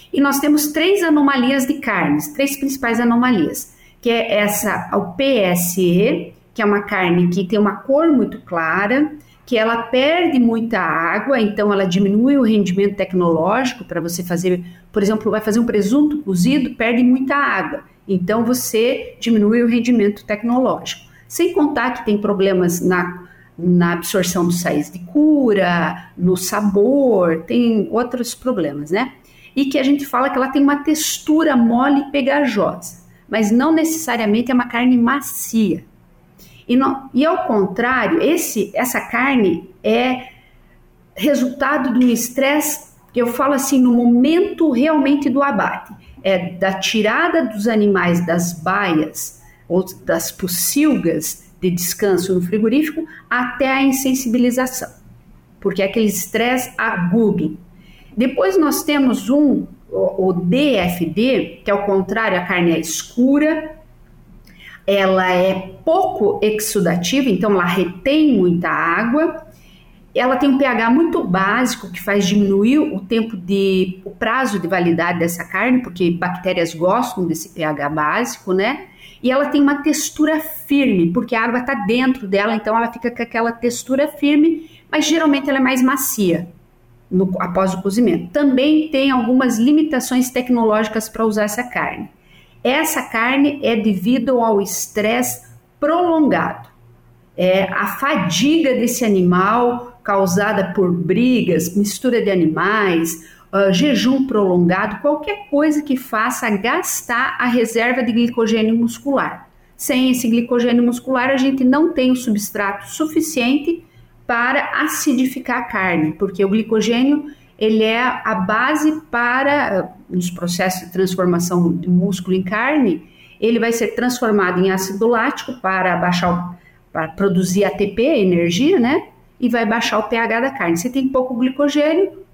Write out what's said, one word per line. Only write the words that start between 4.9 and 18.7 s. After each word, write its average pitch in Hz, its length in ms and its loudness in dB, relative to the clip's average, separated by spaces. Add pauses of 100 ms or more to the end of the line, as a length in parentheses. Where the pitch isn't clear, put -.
o - 160 -4
P 269 100 -4 (200)
S 180 380 0
E, 185 520 2 (220)
que 233 80 -4
é - 20 0
uma 202 180 2
carne 180 460 0
que 180 160 -2
tem 208 140 -2
uma 202 180 2
cor 302 320 2
muito 247 320 0
clara, 196 720 -2 (340)
que 247 100 -2
ela 233 260 0
perde 285 560 2
muita 226 420 2
água, 175 600 0
então 208 320 0
ela 196 120 2
diminui 202 520 2
o 269 60 4
rendimento 202 540 2
tecnológico 185 880 0
pra - 160 -8
você 175 240 -6
fazer, 180 400 -2 (280)
por 202 100 0
exemplo, 214 280 0
vai 214 100 0
fazer 214 180 0
um 233 80 2
presunto 247 560 2
cozido, 233 520 0
perde 233 280 0
muita 262 340 2
água, 214 460 -2 (260)
então 196 360 0
você 240 760 -2